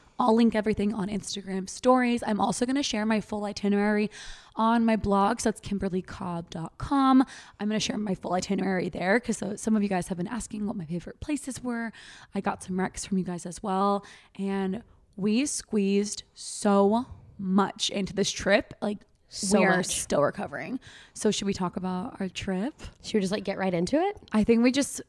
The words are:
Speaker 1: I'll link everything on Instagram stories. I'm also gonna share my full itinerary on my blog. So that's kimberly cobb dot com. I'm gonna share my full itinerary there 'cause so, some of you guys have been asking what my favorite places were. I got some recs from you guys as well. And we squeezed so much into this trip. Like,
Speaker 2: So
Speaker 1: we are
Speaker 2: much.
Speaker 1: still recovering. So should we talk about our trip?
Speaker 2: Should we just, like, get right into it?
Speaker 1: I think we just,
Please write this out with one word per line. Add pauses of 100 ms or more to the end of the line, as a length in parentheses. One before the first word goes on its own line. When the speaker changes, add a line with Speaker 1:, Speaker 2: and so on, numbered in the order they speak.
(200)
Speaker 1:
I'll
link
everything
on
Instagram
stories.
I'm
also
gonna
share
my
full
itinerary (440)
on
my
blog.
So
that's
kimberly
cobb
dot
com. (340)
I'm
gonna
share
my
full
itinerary
there
'cause
so,
some
of
you
guys
have
been
asking
what
my
favorite
places
were. (440)
I
got
some
recs
from
you
guys
as
well. (320)
And (320)
we
squeezed (140)
so (320)
much
into
this
trip.
Like, (300)
Speaker 2:
So
Speaker 1:
we
are
Speaker 2:
much.
Speaker 1:
still
recovering. (360)
So
should
we
talk
about
our
trip? (260)
Speaker 2:
Should
we
just,
like,
get
right
into
it? (140)
Speaker 1:
I
think
we
just,